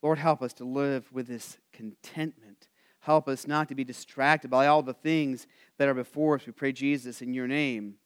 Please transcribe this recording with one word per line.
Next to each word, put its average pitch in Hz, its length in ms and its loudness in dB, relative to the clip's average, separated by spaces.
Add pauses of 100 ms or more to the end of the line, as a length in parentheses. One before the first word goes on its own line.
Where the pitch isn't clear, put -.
Lord, 156 160 2
help 151 240 0
us 123 120 -6
to 123 100 -14
live 135 460 -2
with 127 140 -6
this 120 320 -14 (160)
contentment. 110 920 -10 (320)
Help 151 280 2
us 135 200 -4
not 151 220 0
to 135 60 -8
be 135 80 -2
distracted 135 680 0
by 135 160 6
all 151 160 6
the 131 100 -6
things 151 540 -2 (320)
that 139 80 4
are 135 80 2
before 147 400 0
us. 131 100 -8
We 120 60 -14
pray, 135 220 -2
Jesus, 131 500 -4
in 127 100 -6
your 127 140 -4
name. 123 480 -2 (100)